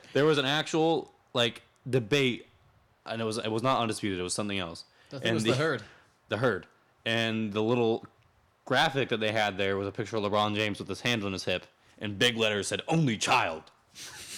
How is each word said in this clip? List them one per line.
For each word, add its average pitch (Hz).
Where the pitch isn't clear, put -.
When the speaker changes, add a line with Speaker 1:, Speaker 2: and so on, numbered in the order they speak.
Speaker 1:
there 135
was 156
an 139
actual, 156
like, 120
debate, 123
and 113
it 113
was, 110
it 110
was 110
not 131
Undisputed, 107
it -
was 90
something 101
else. 85
Speaker 2:
I -
think 131
it 117
Speaker 1:
And 113
Speaker 2:
was 110
Speaker 1:
the 113
Speaker 2:
The 123
Herd. 143
Speaker 1:
The 107
Herd. 107
And 113
the 110
little 113
graphic 135
that 113
they 110
had 104
there 98
was 98
a 101
picture 110
of 104
LeBron 104
James 104
with -
his 95
hand 120
on 98
his 90
hip 90
and 104
big 120
letters 107
said, 98
"Only 151
child." 92